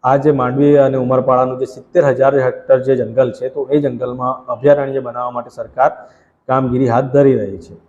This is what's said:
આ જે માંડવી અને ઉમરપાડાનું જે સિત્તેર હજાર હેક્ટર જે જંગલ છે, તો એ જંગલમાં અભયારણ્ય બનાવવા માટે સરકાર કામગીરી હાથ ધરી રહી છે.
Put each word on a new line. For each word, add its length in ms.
આ 140
જે 140
માંડવી 440
અને 220
ઉમરપાડાનું 640
જે 60
સિત્તેર 400
હજાર 340
હેક્ટર 420
જે 140
જંગલ 360
છે, 180
તો 220
એ 80
જંગલમાં 680
અભયારણ્ય 540
બનાવવા 320
માટે 180
સરકાર 420
કામગીરી 400
હાથ 160
ધરી 320
રહી 220
છે. 180